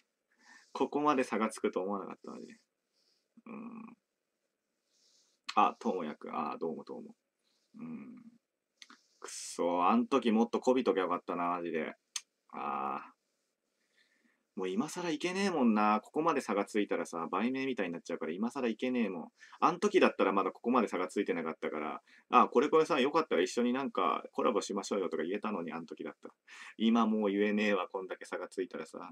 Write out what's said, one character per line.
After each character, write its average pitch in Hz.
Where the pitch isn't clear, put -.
こ 131
こ 147
ま 147
で 131
差 113
が 110
つ -
く 107
と 98
思 95
わ 101
な 90
か -
っ -
た、 -
マ -
ジ -
で。 -
う -
ん。 -
あ、 104
と 107
も 92
や 73
く -
ん。 -
あ、 71
ど 82
う 76
も 71
ど -
う -
も。 -
う -
ん。 80
く -
っ -
そ 87
ー、 -
あ 98
ん 117
時 120
も 110
っ 117
と 107
媚 127
び -
と 110
き -
ゃ -
よ 87
か 87
っ 87
た 90
な、 87
マ 87
ジ 85
で。 78
あ 69
ー。 -
も -
う 92
今 113
更 175
い 147
け 180
ね 196
え 202
も 147
ん 113
な。 107
こ -
こ 151
ま 165
で 139
差 113
が 98
つ -
い 101
た 92
ら 85
さ、 82
売 104
名 135
み 127
た 104
い 90
に 85
な 82
っ -
ち -
ゃ 85
う 80
か -
ら、 78
今 101
更 123
い 110
け 127
ね 123
え 101
も 90
ん。 78
あ 147
ん 170
時 202
だ 127
っ -
た -
ら 95
ま 95
だ 92
こ -
こ 120
ま 123
で 101
差 98
が 90
つ 104
い 98
て 95
な 85
か 80
っ -
た 76
か 76
ら、 76
「あ、 117
こ -
れ 147
こ 160
れ 160
さ 160
ん、 139
よ 143
か 160
っ 156
た -
ら 85
一 92
緒 -
に 120
な 131
ん 131
か 87
コ -
ラ 135
ボ 101
し -
ま 98
し -
ょ 107
う -
よ」 87
と 78
か 76
言 90
え -
た 107
の 92
に、 80
あ 80
ん 82
時 78
だ 78
っ 73
た -
ら。 -
今 113
も 107
う -
言 101
え 101
ね 104
え 101
わ、 90
こ 98
ん 95
だ 90
け 95
差 90
が -
つ 95
い 90
た 82
ら 80
さ。 -